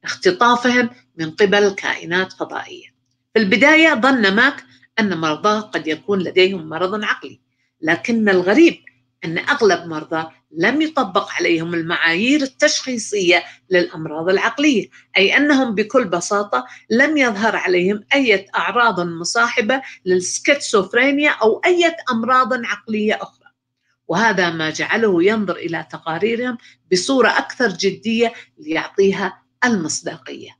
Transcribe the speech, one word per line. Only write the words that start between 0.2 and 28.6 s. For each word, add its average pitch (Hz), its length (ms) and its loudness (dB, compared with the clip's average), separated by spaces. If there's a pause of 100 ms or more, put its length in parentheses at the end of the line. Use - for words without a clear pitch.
من 160 140 -6
قبل 202 380 2
كائنات 185 640 -4
فضائية. - 540 -12 (480)
في 220 60 4
البداية 285 540 4
ظن 226 400 2
ماك 262 300 0 (360)
أن 190 180 0
مرضاه 165 420 0
قد 165 260 -8
يكون 160 320 -2
لديهم 180 500 0
مرض 185 360 -4
عقلي، 202 360 -8 (420)
لكن 220 460 0
الغريب 196 480 4 (480)
أن 165 140 -4
أغلب 185 480 0
مرضى 160 400 -6 (260)
لم 226 300 0
يطبق 240 500 -2
عليهم 170 420 -2
المعايير 170 680 0
التشخيصية 220 1000 0 (280)
للأمراض 165 580 -2
العقلية، 208 600 0 (280)
أي 196 200 4
أنهم 262 380 2
بكل 214 300 0
بساطة 202 600 -2 (240)
لم 285 260 2
يظهر 226 400 0
عليهم 185 440 0 (140)
أي 247 320 2 (100)
أعراض 202 440 0
مصاحبة 233 840 0 (240)
للسكيزوفرينيا 240 1200 0
أو 220 360 0
أي 339 300 2 (140)
أمراض 240 540 0
عقلية 214 580 -4
أخرى، - 240 -20 (640)
وهذا 185 420 0
ما 160 200 -4
جعله 175 540 0
ينظر 202 320 0
إلى 165 340 -8
تقاريرهم 226 680 -6 (340)
بصورة 233 360 2
أكثر 254 400 -2
جدية 202 640 -2 (260)
ليعطيها 175 840 -2 (220)